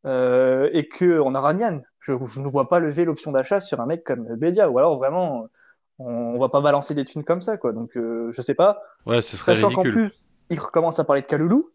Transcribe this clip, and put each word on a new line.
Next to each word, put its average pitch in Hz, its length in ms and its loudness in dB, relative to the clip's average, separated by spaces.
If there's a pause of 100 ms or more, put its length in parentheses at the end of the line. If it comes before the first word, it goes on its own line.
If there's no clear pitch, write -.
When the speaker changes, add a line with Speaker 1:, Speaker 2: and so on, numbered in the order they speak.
Speaker 1:
euh, 131 640 2
et 156 160 0
qu'on 156 460 2
a 139 60 -2
Ranian. 160 400 0 (200)
Je, - 120 -6 (120)
je 127 160 -10
ne 139 80 -6
vois 135 200 0
pas 175 120 4
lever 160 240 0
l'option 156 280 -4
d'achat 135 280 0
sur 143 200 -6
un 120 60 -4
mec 165 180 -4
comme 120 220 -6 (100)
Bédia, 175 320 2
ou 123 100 2
alors 147 200 4
vraiment, 135 480 -2 (520)
on, 131 100 -16
on 117 300 -4
va 127 100 0
pas 143 120 2
balancer 143 340 0
des 143 100 -2
thunes 151 200 -10
comme 175 160 0
ça, 214 160 -4
quoi. 120 160 -2
Donc, 117 240 -10
euh, 117 340 -6
je 123 120 -10
sais 139 120 -2
pas. 202 260 2 (260)
Speaker 2:
Ouais, 113 160 2
ce - 140 -10
serait - 180 2
Speaker 1:
Sachant 147 160 4
qu'en 156 120 0
Speaker 2:
ridicule. 202 260 2
Speaker 1:
plus, - 160 -16 (260)
ils 170 100 -4
recommencent 165 380 0
à 156 60 0
parler 139 180 2
de - 40 -14
Kaloulou 170 480 0